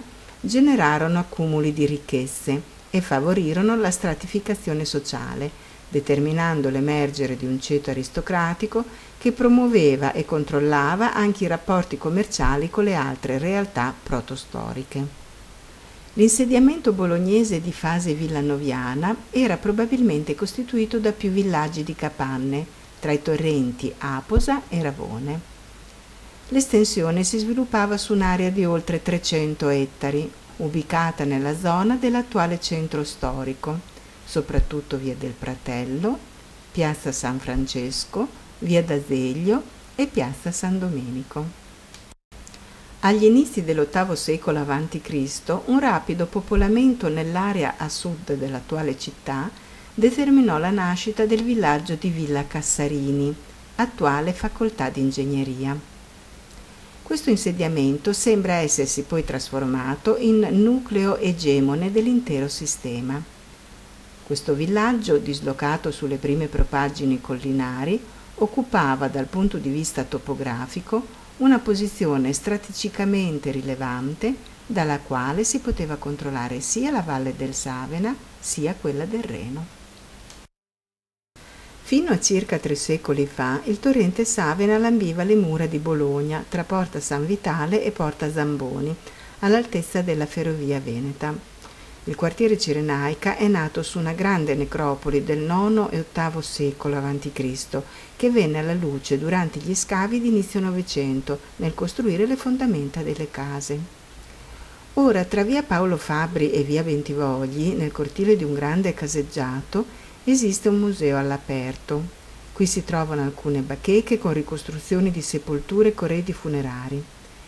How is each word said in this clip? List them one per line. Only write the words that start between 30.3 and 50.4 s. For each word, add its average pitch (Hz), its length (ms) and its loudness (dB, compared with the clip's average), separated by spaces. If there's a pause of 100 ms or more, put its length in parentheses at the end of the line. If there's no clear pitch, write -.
ubicata 165 640 0
nella 143 340 0
zona 185 380 2
dell'attuale 240 680 0
centro 160 420 -4
storico, 135 920 -6 (260)
soprattutto 147 760 -2
via 131 200 -4
del 135 200 -6
Pratello, 127 800 -4 (540)
piazza 151 400 -2
San 131 280 -4
Francesco, 131 880 -4 (320)
via 170 240 2
D'Azeglio 143 800 0 (320)
e 277 120 0
piazza 135 440 -4
San 185 260 -2
Domenico. 139 680 -6 (1600)
Agli 208 220 6
inizi 226 400 6
dell'ottavo 160 520 2
secolo 156 440 0
avanti 147 420 -2
Cristo, 147 640 -4
un 254 120 4
rapido 175 460 0
popolamento 214 840 2
nell'area 165 680 -2
a 156 100 -4
sud 165 460 -6
dell'attuale 135 640 -4
città 139 500 -6 (440)
determinò 254 640 6